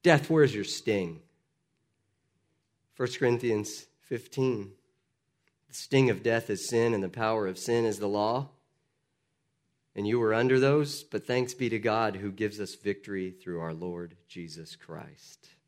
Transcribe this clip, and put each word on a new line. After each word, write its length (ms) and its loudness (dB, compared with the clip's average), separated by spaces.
Death, 280 6
where's 240 6
your 100 -4
sting? 560 -4
First 240 -4
Corinthians 680 0
fifteen. 720 -4
The 80 -18
sting 340 4
of 140 -4
death 260 0
is 180 -4
sin, 260 2
and 100 0
the 40 -4
power 380 -2
of 100 -4
sin 280 0
is 160 -2
the 80 -2
law. 400 -2
And 100 -6
you 140 2
were 160 2
under 240 4
those, 460 2
but 240 -8
thanks 260 0
be 140 -2
to 100 -2
God 380 0
who 160 -6
gives 260 -4
us 160 -8
victory 560 -6
through 300 -8
our 120 -6
Lord 440 -10
Jesus 480 -14
Christ. 760 -20